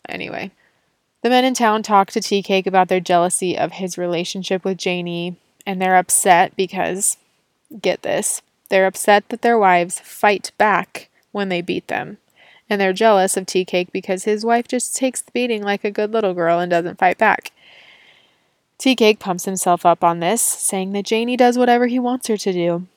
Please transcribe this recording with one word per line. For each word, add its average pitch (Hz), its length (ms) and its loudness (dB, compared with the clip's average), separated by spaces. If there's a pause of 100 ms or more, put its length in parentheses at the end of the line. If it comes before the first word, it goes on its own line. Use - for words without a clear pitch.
Anyway. - 420 -10 (680)
The 233 80 -2
men 254 160 4
in 262 80 0
town 220 300 0
talk 196 280 2
to 220 100 -2
Tea 202 220 0
Cake 190 240 0
about 185 220 2
their 185 100 2
jealousy 175 580 0
of 165 160 -4
his 185 240 -10
relationship 180 680 -4
with 190 120 -2
Janie, 175 600 -6 (280)
and 190 160 -6
they're 185 140 4
upset 180 600 4
because, 180 640 -4 (640)
get 180 200 -2
this, - 400 -4 (280)
they're 190 160 4
upset 202 440 2
that 240 120 -8
their 233 160 2
wives 185 440 2
fight - 560 -2
back 190 500 0 (240)
when 202 160 -4
they 175 140 -2
beat 175 260 -6
them. - 300 -8 (520)
And 202 120 0
they're 190 100 2
jealous 190 460 2
of 190 80 -6
Tea 185 180 -2
Cake 180 300 -4
because 185 320 -6
his 214 200 -2
wife 233 220 0
just - 280 -4
takes 262 260 -4
the - 100 -20
beating 240 320 -2
like 202 220 -4
a 208 60 -2
good 208 200 -4
little 214 220 0
girl 170 260 2
and 175 100 -2
doesn't 170 300 -2
fight 185 180 2
back. - 360 0 (1200)
Tea 262 180 2
Cake 220 240 4
pumps 180 260 -8
himself 185 400 -2
up 170 180 4
on 170 160 2
this, 180 220 -2
saying - 500 -4
that 202 140 -4
Janie 233 320 -2
does 247 200 4
whatever 240 300 2
he 240 100 -2
wants 247 300 -4
her 214 100 0
to 202 160 -4
do. 175 320 0 (120)